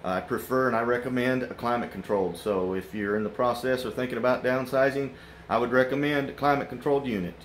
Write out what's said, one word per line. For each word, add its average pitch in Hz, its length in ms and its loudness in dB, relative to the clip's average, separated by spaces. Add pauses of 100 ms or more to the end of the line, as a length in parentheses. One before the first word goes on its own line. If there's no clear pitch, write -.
I 92 180 0
prefer 127 460 0
and 117 80 2
I 113 60 2
recommend 123 600 0
a - 100 -8
climate 120 380 -2
controlled. 95 460 -2
So 92 360 0
if 95 220 -6
you're 104 220 0
in 110 60 0
the 101 60 -2
process 127 560 0
or 107 60 -4
thinking 127 260 -4
about 123 260 2
downsizing, 131 680 2 (360)
I 107 100 2
would 120 140 2
recommend 139 580 2
a - 40 -10
climate 139 360 2
controlled 139 360 0
unit. 95 400 -4